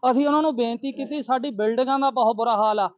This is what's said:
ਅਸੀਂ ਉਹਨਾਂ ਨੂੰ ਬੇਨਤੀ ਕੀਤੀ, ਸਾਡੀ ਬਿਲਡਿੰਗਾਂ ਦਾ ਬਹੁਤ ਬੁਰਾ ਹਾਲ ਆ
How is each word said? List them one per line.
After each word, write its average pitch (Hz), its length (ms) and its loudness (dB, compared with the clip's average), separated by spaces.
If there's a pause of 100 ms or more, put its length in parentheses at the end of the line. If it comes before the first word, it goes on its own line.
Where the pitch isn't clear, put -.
(120)
ਅਸੀਂ 277 160 2
ਉਹਨਾਂ 294 140 2
ਨੂੰ 311 140 0
ਬੇਨਤੀ 233 360 -4
ਕੀਤੀ, 277 300 -6
ਸਾਡੀ 254 300 -2
ਬਿਲਡਿੰਗਾਂ 233 480 0
ਦਾ 277 100 2
ਬਹੁਤ 226 260 2
ਬੁਰਾ 226 200 0
ਹਾਲ 214 240 2
ਆ 190 180 0